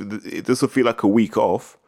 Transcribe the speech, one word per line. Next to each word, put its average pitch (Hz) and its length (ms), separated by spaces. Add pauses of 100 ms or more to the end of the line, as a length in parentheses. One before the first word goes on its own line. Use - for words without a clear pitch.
this 104 600
will 131 40
feel 123 180
like 117 180
a 107 40
week 104 300
off 101 400 (100)